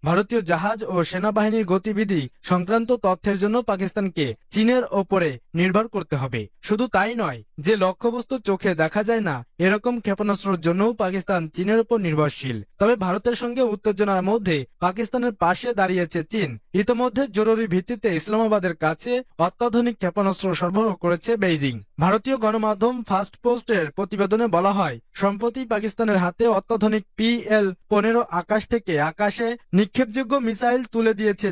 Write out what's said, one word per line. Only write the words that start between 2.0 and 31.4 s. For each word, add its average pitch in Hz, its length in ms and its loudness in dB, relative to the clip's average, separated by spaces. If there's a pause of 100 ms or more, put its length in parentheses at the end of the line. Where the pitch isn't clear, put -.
সংক্রান্ত 208 480 0
তথ্যের 202 460 0
জন্য 208 240 0
পাকিস্তানকে 190 640 -2 (240)
চীনের 233 420 2
ওপরে 185 380 0 (260)
নির্ভর 190 320 2
করতে 180 280 -4
হবে। 127 260 -4 (200)
শুধু 214 260 0
তাই 208 280 0
নয়, 160 240 -4 (200)
যে 160 160 2
লক্ষ্যবস্তু 226 640 -2
চোখে 202 380 0
দেখা 160 280 0
যায় 226 260 0
না, 139 60 -2 (220)
এরকম 202 420 2
ক্ষেপণাস্ত্রের 196 600 0
জন্যও 180 340 2
পাকিস্তান 190 540 -2
চীনের 196 320 0
উপর 226 200 0
নির্ভরশীল। 151 580 -2 (200)
তবে 214 180 4
ভারতের 202 400 -2
সঙ্গে 240 260 -4
উত্তেজনার 202 600 0
মধ্যে 190 360 0 (220)
পাকিস্তানের 226 540 -2
পাশে 185 400 0
দাঁড়িয়েছে 185 500 0
চীন। 196 260 -2 (240)
ইতোমধ্যে 233 540 0
জরুরি 220 400 0
ভিত্তিতে 190 480 -2
ইসলামাবাদের 208 600 0
কাছে 156 260 -2
চেয়ে 247 240 -2 (200)
অত্যাধুনিক 233 560 0
ক্ষেপণাস্ত্র 190 460 0 (120)
সরবরাহ 196 340 0 (100)
করেছে 175 280 0 (120)
বেইজিং। 143 320 0 (280)
ভারতীয় 214 400 2
গণমাধ্যম 220 520 0 (140)
ফার্স্ট 196 340 -2
পোস্টের 233 420 0 (120)
প্রতিবেদনে 202 580 0
বলা 190 240 4
হয়, 147 180 -2 (240)
সম্প্রতি 214 400 0 (120)
পাকিস্তানের 214 500 0
হাতে 175 200 -2 (140)
অত্যাধুনিক 214 460 0 (140)
পিএল 214 500 2 (240)
পনেরো 220 300 2 (200)
আকাশ 214 200 0 (120)
থেকে 202 200 -2 (180)
আকাশে 208 360 -2 (300)
নিক্ষেপযোগ্য 226 560 0 (140)
মিসাইল 247 340 0 (120)
তুলে 226 260 2
দিয়েছে 208 320 0